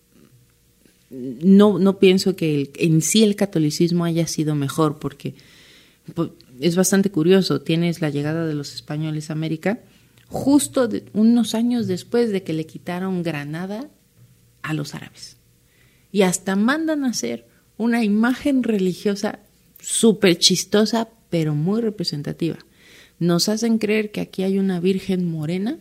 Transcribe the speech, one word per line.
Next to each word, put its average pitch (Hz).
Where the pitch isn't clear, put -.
no, 165
no 190
pienso 190
que 160
el, 139
en 160
sí 214
el 208
catolicismo 170
haya 165
sido 156
mejor, 147
porque, -
pues, 165
es 165
bastante 190
curioso, 170
tienes 170
la 156
llegada 151
de 151
los 143
españoles 151
a 156
América 160
justo 277
de, 208
unos 226
años 233
después 220
de 190
que 180
le 160
quitaron 180
Granada 170
a 151
los 151
árabes. -
Y 202
hasta 185
mandan 294
a 254
hacer 120
una 233
imagen 240
religiosa 202
súper 190
chistosa, 214
pero 156
muy 180
representativa. 160
Nos 170
hacen 220
creer 214
que 185
aquí 175
hay 196
una 190
virgen 185
morena 175